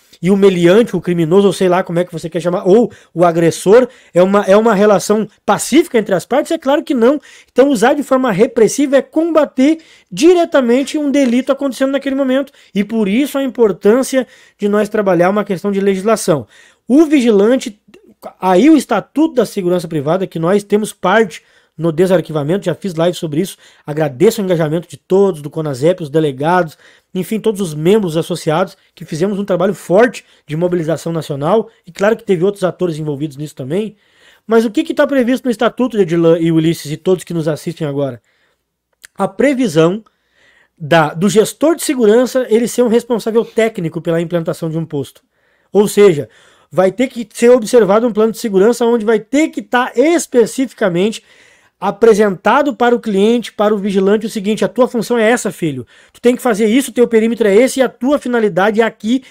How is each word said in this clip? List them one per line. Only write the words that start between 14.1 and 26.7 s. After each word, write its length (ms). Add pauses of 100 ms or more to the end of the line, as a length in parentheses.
de 100
nós 200
trabalhar 420
uma 140
questão 260
de 100
legislação. 680 (400)
O 160
vigilante, 760 (600)
aí 280
o 80
Estatuto 600
da 100
Segurança 400
Privada, 400
que 140
nós 240
temos 280
parte 520 (320)
no 160
desarquivamento, 720
já 100
fiz 200
live 220
sobre 240
isso, 160 (300)
agradeço 560
o 20
engajamento 440
de 80
todos, 440
do 80
conasep, 540
os 80
delegados, 640 (380)